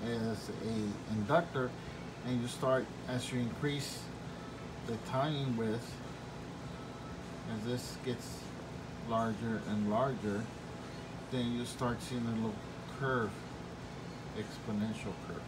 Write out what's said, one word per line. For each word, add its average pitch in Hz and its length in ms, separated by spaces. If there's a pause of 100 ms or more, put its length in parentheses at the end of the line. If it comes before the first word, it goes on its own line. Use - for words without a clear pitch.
as 117 440
a 110 640
inductor, 131 560 (560)
and 123 140
you 120 60
start, 131 400 (220)
as 127 240
you 123 80
increase 139 600 (880)
the 117 100 (140)
timing 135 460
width, 113 360 (1600)
as 107 120
this 123 400
gets - 340 (720)
larger 113 600
and 104 220
larger, 107 520 (880)
then 120 200
you 120 120
start 120 380
seeing 120 220
a 113 120
little 110 180 (440)
curve, 202 320 (1040)
exponential 107 760 (140)
curve. - 220